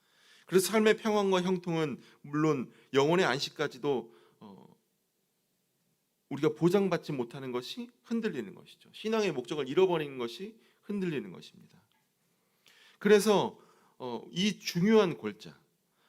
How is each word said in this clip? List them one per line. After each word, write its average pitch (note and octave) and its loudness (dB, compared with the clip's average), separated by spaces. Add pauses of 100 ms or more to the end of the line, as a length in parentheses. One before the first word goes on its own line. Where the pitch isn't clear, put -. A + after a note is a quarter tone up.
(460)
그래서 F#3 2
삶의 G#3+ 4
평안과 G3+ 0
형통은 E3 -2 (200)
물론 D3 -2 (220)
영혼의 D3+ 4
안식까지도, C3 -4 (260)
어, G2+ -20 (1500)
우리가 D3+ -2
보장받지 F3 2
못하는 C3 -6
것이 A#3+ -8 (120)
흔들리는 G3+ -6
것이죠. - -20
신앙의 G#3+ -2
목적을 C#3 -6
잃어버리는 D3+ 2
것이 F#3+ -8 (280)
흔들리는 E3 -4
것입니다. - -20 (1160)
그래서, G3+ 4 (400)
어, B2 -10
이 F#3 -2
중요한 F#3+ 4
골자, G#2 -12 (500)